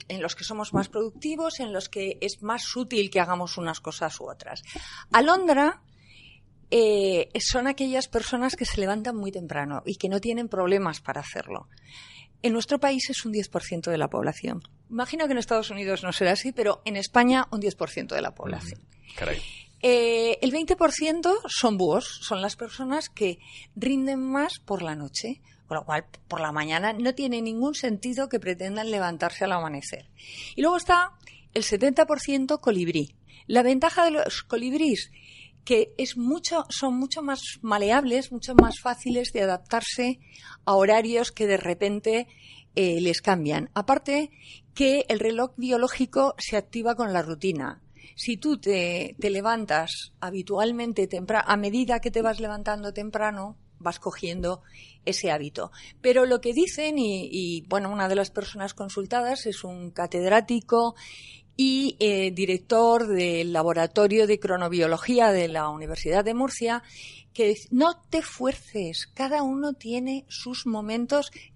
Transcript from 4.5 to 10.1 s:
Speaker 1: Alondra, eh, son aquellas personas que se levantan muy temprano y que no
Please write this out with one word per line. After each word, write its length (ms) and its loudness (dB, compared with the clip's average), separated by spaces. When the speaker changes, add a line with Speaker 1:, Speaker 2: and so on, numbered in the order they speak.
Speaker 1:
Alondra, 680 6
eh, 580 4
son 260 0
aquellas 420 -2
personas 480 -2
que 80 -4
se 160 -2
levantan 360 -2
muy 140 -6
temprano 560 -6
y 100 -6
que 120 -4
no 120 0